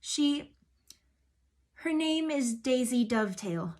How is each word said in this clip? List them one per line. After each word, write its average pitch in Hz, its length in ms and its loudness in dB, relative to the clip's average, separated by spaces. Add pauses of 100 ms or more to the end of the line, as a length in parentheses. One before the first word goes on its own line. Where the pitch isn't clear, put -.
She, 294 540 0 (1300)
her 330 120 -2
name 320 380 0
is 262 240 0
Daisy 254 500 2
Dovetail 190 760 -2